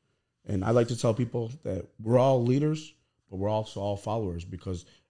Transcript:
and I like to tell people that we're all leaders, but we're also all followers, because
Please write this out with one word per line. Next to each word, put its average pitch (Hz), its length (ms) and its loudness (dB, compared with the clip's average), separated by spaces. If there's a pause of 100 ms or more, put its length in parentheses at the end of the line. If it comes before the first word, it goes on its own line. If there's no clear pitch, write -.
(460)
and 98 180 0
I 110 60 2
like 120 180 4
to 120 100 -4
tell 113 160 2
people 117 360 -2 (140)
that 95 220 -6 (140)
we're 113 180 4
all 131 260 4
leaders, 147 500 0 (360)
but 95 80 -10
we're 98 100 -2
also 107 320 -4
all 101 160 -2
followers, 95 480 -4
because 92 400 -8 (260)